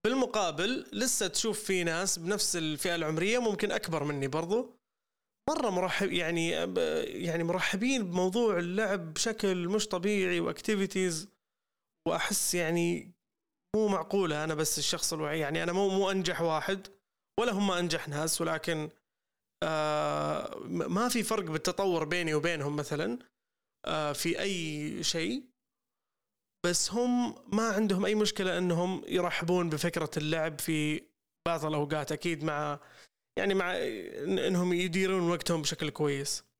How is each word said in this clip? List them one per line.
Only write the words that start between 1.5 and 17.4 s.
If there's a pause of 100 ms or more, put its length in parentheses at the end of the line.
في
ناس
بنفس
الفئة
العمرية
ممكن
أكبر
مني
برضو، (720)
مرة
مرحب،
يعني،
ب-،
يعني
مرحبين
بموضوع
اللعب
بشكل
مش
طبيعي
وأكتيفيتيز، (800)
وأحس
يعني (640)
مو
معقولة
أنا
بس
الشخص
الوعي،
يعني
أنا
مو،
مو
أنجح
واحد (520)